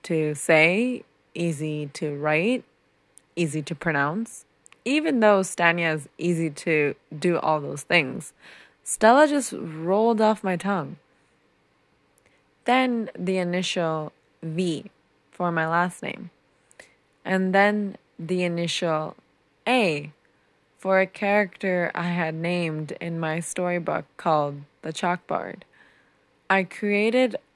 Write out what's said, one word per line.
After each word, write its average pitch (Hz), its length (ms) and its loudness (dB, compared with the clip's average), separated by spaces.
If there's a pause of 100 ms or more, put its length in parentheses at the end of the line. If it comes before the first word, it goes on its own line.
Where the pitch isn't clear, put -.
to 156 300 0
say, 175 680 4 (300)
easy 151 580 -4
to 147 240 -4
write, 156 480 0 (720)
easy 156 260 -2
to 165 120 -10
pronounce. 156 720 -4 (380)
Even 285 360 0
though 208 200 6
Stanya 170 540 2
is 151 140 -6 (100)
easy 165 320 0
to 151 440 0 (220)
do 170 220 0
all 156 220 0
those 147 220 -8
things, 160 500 0 (500)
Stella 262 460 6
just 285 240 -2
rolled 190 680 0
off 214 220 2
my 185 140 -2
tongue. 165 400 -4 (1700)
Then 247 480 2
the 185 200 -2
initial 175 760 -2 (320)
V 165 480 -4 (400)
for 175 180 -2
my 165 180 0
last 170 360 0
name, - 260 -10 (920)
and 190 280 0
then 202 440 4 (200)
the 180 280 -2
initial 170 720 -2 (500)
A 160 460 0 (680)
for 190 220 2
a 190 60 2
character 190 920 0
I 175 140 -2
had 170 220 -2
named 160 680 -2
in 170 180 -6
my 160 220 -2
storybook 170 640 -4 (120)
called 147 460 0 (200)
the 160 100 -6
Chalkboard. - 680 -4 (840)
I 190 140 4
created 214 720 0 (220)